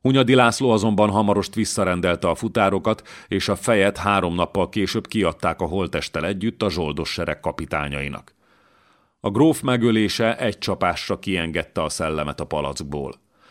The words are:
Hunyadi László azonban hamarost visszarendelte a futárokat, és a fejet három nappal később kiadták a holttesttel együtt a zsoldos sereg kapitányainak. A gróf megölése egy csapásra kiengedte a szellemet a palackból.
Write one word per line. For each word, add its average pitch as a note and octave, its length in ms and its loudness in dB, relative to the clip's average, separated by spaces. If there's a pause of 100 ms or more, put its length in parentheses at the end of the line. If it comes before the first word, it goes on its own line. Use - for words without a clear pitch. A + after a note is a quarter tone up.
Hunyadi C3 340 4
László B2 340 4
azonban G#2 400 4
hamarost G2+ 460 2
visszarendelte F2+ 720 0
a E2 60 0
futárokat, G2+ 720 0 (200)
és G2 220 -2
a G2+ 60 2
fejet G2+ 420 2
három F#2 380 2
nappal F2+ 340 0
később G2+ 380 -2
kiadták F2 540 -2
a F2+ 40 0
holttesttel D#2+ 600 -4
együtt G2+ 360 -4
a G#2 80 0
zsoldos D#2 400 -4
sereg D#2+ 300 -4
kapitányainak. C#2+ 960 -6 (840)
A G#2 100 -2
gróf C#3+ 320 4
megölése A2+ 760 2
egy A2 200 -4
csapásra F2+ 640 -2
kiengedte E2+ 640 -4
a D2+ 60 -2
szellemet D#2 500 -4
a D2 60 -6
palackból. C#2+ 680 -6 (380)